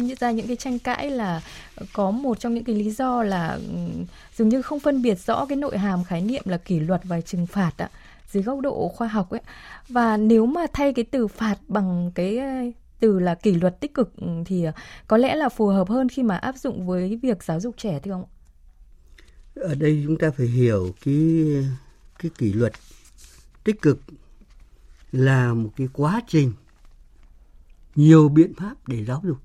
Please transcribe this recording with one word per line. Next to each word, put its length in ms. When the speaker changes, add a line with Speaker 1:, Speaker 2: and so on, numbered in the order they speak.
Speaker 1:
ra 120
những 160
cái 80
tranh 240
cãi 300
là 320
có 180
một 280
trong 140
những 100
cái 120
lý 160
do 320
là, 240
ừ, 280
dường 140
như 120
không 180
phân 220
biệt 180
rõ 260
cái 120
nội 200
hàm 260
khái 180
niệm 240
là 120
kỷ 220
luật 240
và 180
trừng 260
phạt 300
ạ, 120
dưới 120
góc 160
độ 280
khoa 200
học 220
ấy. 120
Và 280
nếu 280
mà 280
thay 200
cái 180
từ 160
phạt 280
bằng 480
cái, 220
ờ, 100
từ 200
là 160
kỷ 160
luật 280
tích 140
cực, 240
ừ, 100
thì, 180
ờ, 80
có 100
lẽ 180
là 140
phù 180
hợp 220
hơn 200
khi 140
mà 140
áp 200
dụng 300
với 340
việc 220
giáo 160
dục 180
trẻ 220
thưa 120
ông 120
ạ? 80
Speaker 2:
Ở 200
đây 320
chúng 100
ta 200
phải 100
hiểu 460
cái, 400
cái 180
kỷ 160
luật 200
tích 180
cực 180
là 420
một 240
cái 160
quá 340
trình, 260
nhiều 340
biện 240
pháp 340
để 180
giáo 180
dục 220